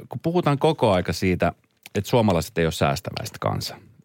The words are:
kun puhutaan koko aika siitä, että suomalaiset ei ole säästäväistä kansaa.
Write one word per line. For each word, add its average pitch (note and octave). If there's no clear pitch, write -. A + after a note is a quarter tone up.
kun -
puhutaan E3
koko D3+
aika F2+
siitä, F2
että G#2
suomalaiset G#2
ei E2
ole D#2+
säästäväistä -
kansaa. -